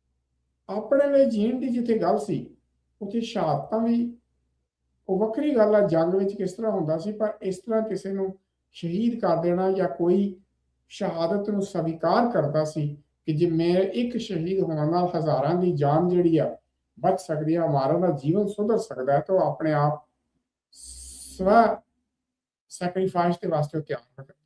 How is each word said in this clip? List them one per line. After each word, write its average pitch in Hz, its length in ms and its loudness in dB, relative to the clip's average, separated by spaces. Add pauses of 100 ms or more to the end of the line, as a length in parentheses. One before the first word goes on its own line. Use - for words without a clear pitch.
(680)
ਆਪਣੇ 277 500 2
ਲਈ 269 120 6
ਜੀਣ 226 300 0
ਦੀ 254 80 -4
ਜਿੱਥੇ 233 300 0
ਗੱਲ 170 200 0
ਸੀ, - 380 -6 (460)
ਉੱਥੇ 208 180 -4
ਸ਼ਹਾਦਤਾਂ 180 600 -2
ਵੀ, 233 360 0 (920)
ਉਹ 185 100 0
ਵੱਖਰੀ 262 380 0
ਗੱਲ 214 180 6
ਆ, 202 140 4
ਜੰਗ 165 260 2
ਵਿੱਚ 196 220 0
ਕਿਸ 185 160 -4
ਤਰ੍ਹਾਂ 220 200 -4
ਹੁੰਦਾ 165 260 -2
ਸੀ, 208 140 -6
ਪਰ 208 300 -4
ਇਸ 185 160 -6
ਤਰ੍ਹਾਂ 220 240 -2
ਕਿਸੇ 190 300 -6
ਨੂੰ 190 260 -6 (340)
ਸ਼ਹੀਦ 196 480 -2
ਕਰ 170 160 2
ਦੇਣਾ 175 340 0
ਜਾਂ 185 180 0
ਕੋਈ 196 520 0 (480)
ਸ਼ਹਾਦਤ 185 640 -2
ਨੂੰ 202 120 0
ਸਵੀਕਾਰ 185 680 0
ਕਰਦਾ 156 340 0
ਸੀ 147 380 -4 (240)
ਕਿ 160 60 0
ਜੇ 165 180 2
ਮੈਂ 165 260 2
ਇੱਕ 226 400 0
ਸ਼ਹੀਦ 180 460 -2
ਹੋਣ 156 280 0
ਨਾਲ 175 260 2
ਹਜ਼ਾਰਾਂ 151 380 0
ਦੀ 180 180 2
ਜਾਨ 147 360 2
ਜਿਹੜੀ 170 300 4
ਆ 127 180 -2 (440)
ਬਚ 185 200 0
ਸਕਦੀ 156 340 -2
ਆ, 170 120 2
ਹਜ਼ਾਰਾਂ 143 340 2
ਦਾ 175 100 2
ਜੀਵਨ 170 380 0
ਸੁਧਰ 214 300 0
ਸਕਦਾ 131 340 -2
ਹੈ, 147 80 4
ਤਾਂ - 140 -2
ਉਹ 185 60 4
ਆਪਣੇ 156 320 0
ਆਪ 147 360 0 (640)
ਸਵੈ - 1040 0 (920)
ਸੈਕਰੀਫਾਈਸ 180 680 -2
ਦੇ 185 120 -8
ਵਾਸਤੇ 151 300 -2
ਉਹ 151 40 -4
ਤਿਆਰ 131 180 -8
ਹੋ - 220 -20
ਜਾਂਦਾ - 120 -20 (120)